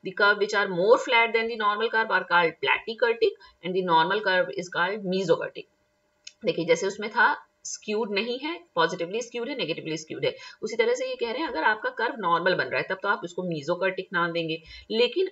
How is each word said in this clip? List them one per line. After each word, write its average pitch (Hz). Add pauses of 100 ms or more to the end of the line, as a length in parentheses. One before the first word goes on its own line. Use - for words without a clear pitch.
The 185
curve 202
which 208
are 202
more 190
flat 233
than 226
the 226
normal 214
curve 226
are 185
called 175 (120)
platykurtic, 226 (360)
and 180
the 185
normal 170
curve 185
is 175
called 190
mesokurtic। 165 (800)
देखिए, 165
जैसे 165
उसमें 214
था 220 (160)
स्क्यूड 214
नहीं 233
है, 320 (100)
positively 175
स्क्यूड 240
है, 285
negatively 156
स्क्यूड 139
है, - (260)
उसी -
तरह 466
से 508
ये 508
कह 233
रहे 311
हैं 320
अगर 311
आपका 214
curve 247
normal 180
बन 143
रहा 127
है 165
तब 185
तो 202
आप 220
उसको 180
mesokurtic 180
नाम 170
देंगे, 165 (280)
लेकिन 240